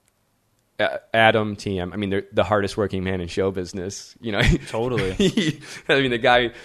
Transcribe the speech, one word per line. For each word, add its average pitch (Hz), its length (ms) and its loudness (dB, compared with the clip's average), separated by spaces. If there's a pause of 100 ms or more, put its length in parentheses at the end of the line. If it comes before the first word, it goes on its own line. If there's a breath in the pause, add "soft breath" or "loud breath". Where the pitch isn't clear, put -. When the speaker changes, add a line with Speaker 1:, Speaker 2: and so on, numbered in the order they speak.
(800)
Speaker 1:
A-, - 200 -2 (140)
Adam 110 420 4
T 98 240 -4
M, 87 140 -6
I 98 40 -8
mean, 101 120 -2
they're 98 220 0
the 104 120 2
hardest 98 340 0
working 95 260 -2
man 92 180 -2
in 85 60 -6
show 95 240 -2
business, 95 720 -10
you 113 100 -6
know? 101 100 0
<laughs> - 260 2
Speaker 2:
Totally. 113 460 -2
Speaker 1:
He, 185 460 0 (280 loud breath)
I 139 140 4
mean, 131 100 0
the 120 60 0
guy, 123 340 4 (140 loud breath)